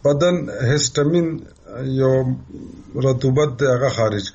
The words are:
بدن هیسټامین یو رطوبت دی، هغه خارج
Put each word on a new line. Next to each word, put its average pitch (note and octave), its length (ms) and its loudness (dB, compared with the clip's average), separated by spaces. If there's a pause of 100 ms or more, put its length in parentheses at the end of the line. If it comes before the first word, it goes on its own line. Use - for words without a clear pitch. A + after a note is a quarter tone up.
بدن D#3 320 2 (360)
هیسټامین D3+ 540 2 (580)
یو C3 300 2 (920)
رطوبت C3 500 2
دی، C#3+ 80 2
هغه B2+ 220 2
خارج G#2 460 -2